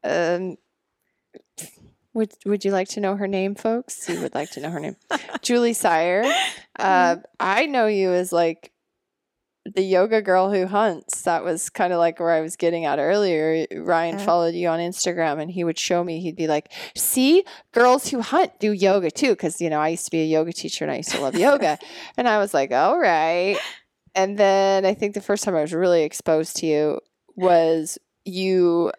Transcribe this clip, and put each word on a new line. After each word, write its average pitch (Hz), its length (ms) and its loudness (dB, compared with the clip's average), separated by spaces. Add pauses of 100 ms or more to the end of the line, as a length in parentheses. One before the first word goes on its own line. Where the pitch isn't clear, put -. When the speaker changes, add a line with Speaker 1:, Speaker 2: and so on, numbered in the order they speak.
Speaker 1:
Um, 170 540 -2 (1600)
would, 220 200 -4 (120)
would 202 200 -2
you 196 60 0
like 196 180 0
to - 100 -8
know 202 160 -2
her 196 120 -4
name, 196 280 -2
folks? - 540 -6
You 170 120 -4
would - 140 -8
like 147 160 -6
to - 100 -12
know 151 80 -8
her 165 100 -8
name. 151 160 -10 (240)
Speaker 2:
<laughs> - 220 -12
Speaker 1:
Julie 240 320 0
Sire. 180 500 0 (540)
Uh, 180 380 4
Speaker 2:
Mm-hmm. 170 60 -16 (180)
Speaker 1:
I 202 280 0
know 254 200 0
you 190 240 2
as, 180 220 0
like, 165 380 0 (920)
the 190 200 -2
yoga 196 400 2
girl 190 280 2
who 190 140 2
hunts. 202 560 -2
That 165 220 0
was 170 260 -4
kinda, 180 280 -2
like, 170 220 2
where 170 120 0
I 160 100 2
was 160 140 -8
getting 170 300 0
at 143 120 0
earlier. 160 760 0
Ryan 165 420 -2
Speaker 2:
Yeah. 202 80 -6
Speaker 1:
followed 170 300 2
you 175 140 -2
on 165 100 -2
Instagram, 170 600 -2
and 160 120 -8
he 180 120 -4
would 165 140 -2
show 175 260 0
me, 170 160 -6
he'd 165 160 -8
be 160 120 -4
like, 151 260 -2 (240)
"See, 294 460 4 (280)
girls 247 380 4
who 247 120 -4
hunt - 380 0
do 214 120 0
yoga 190 400 2
too," 254 240 2
'cause, - 260 -4
you 170 80 -2
know, 151 100 0
I 156 100 0
used 165 160 -6
to - 60 -10
be 165 100 0
a 160 40 0
yoga 160 260 0
teacher, - 320 -8
and 151 80 -4
I 139 60 -6
used - 140 -8
to - 100 -4
love - 140 -4
yoga. 196 420 2 (200)
Speaker 2:
<laughs> - 200 -14
Speaker 1:
And 240 100 0
I 214 120 2
was 202 160 -2
like, 139 160 0
"All 165 280 2
right." 175 580 0 (580)
And 196 220 0
then 196 460 4
I 196 120 2
think 202 180 -4
the 202 80 -6
first 208 220 -2
time 190 120 -2
I 156 60 2
was 156 120 -4
really 170 300 2
exposed 156 540 -2
to - 80 -6
you 151 340 0 (360)
was 165 640 2 (280)
you 180 720 2